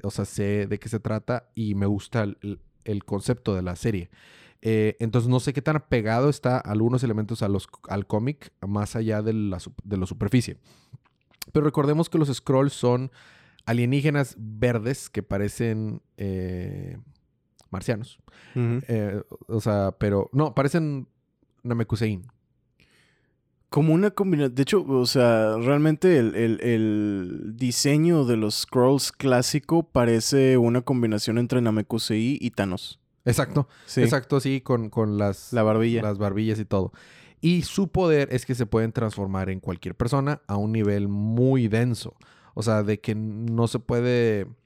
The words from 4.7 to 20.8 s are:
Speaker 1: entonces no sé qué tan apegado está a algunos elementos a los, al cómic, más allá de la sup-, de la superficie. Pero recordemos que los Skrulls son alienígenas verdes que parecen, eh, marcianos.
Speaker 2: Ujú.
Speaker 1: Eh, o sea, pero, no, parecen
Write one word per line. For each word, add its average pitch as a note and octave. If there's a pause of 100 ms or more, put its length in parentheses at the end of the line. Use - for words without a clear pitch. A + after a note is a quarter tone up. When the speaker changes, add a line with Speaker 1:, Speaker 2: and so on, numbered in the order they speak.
Speaker 1:
entonces A#2
no B2
sé C#3+
qué C3
tan D#3
apegado B2
está B2+
a -
algunos A#2
elementos A2
a G2+
los, G2 (220)
al G2+
cómic, A#2+ (120)
más G#2
allá A2
de A2
la G2+
sup-, -
de G#2
la F2+
superficie. A2+ (920)
Pero D3+
recordemos D3+
que -
los C#3+
Skrulls C3+
son B2 (540)
alienígenas C3+
verdes A2+
que G2+
parecen, G#2+ (140)
eh, F#2 (760)
marcianos. G#2+ (360)
Speaker 2:
Ujú. A#2+
Speaker 1:
Eh, G#2 (260)
o A2+
sea, G2+
pero, G2+
no, C#3
parecen C#3+ (540)